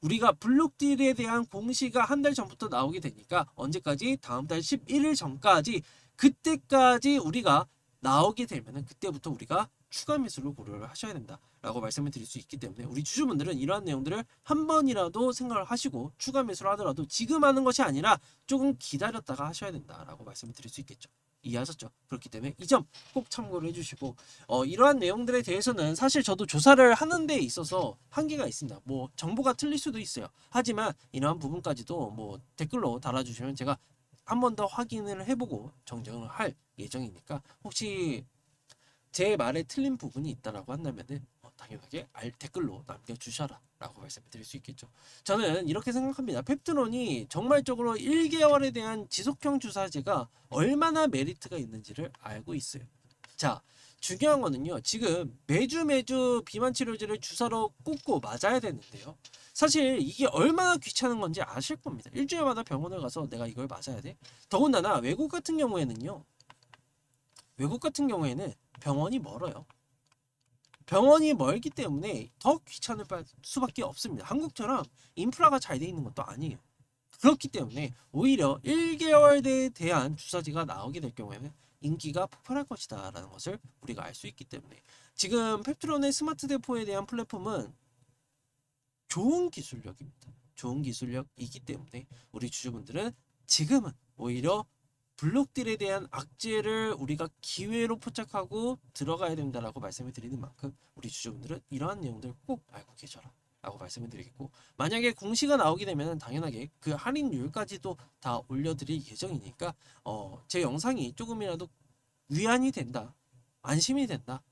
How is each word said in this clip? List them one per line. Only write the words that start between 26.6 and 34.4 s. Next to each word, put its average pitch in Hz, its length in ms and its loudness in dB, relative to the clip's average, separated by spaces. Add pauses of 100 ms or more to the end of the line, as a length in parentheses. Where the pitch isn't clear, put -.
하는 320 320 2
데 294 120 2
있어서 156 580 -2 (140)
한계가 294 360 -2
있습니다. 110 380 -8
뭐 131 320 -4
정보가 240 380 0
틀릴 294 240 -2
수도 254 200 -6
있어요. 214 280 -8 (240)
하지만 220 420 0 (200)
이러한 143 260 0
부분까지도 151 720 -4
뭐 104 280 -10 (180)
댓글로 151 440 -2
달아주시면 127 560 -4
제가 131 220 -2 (460)
한 233 160 0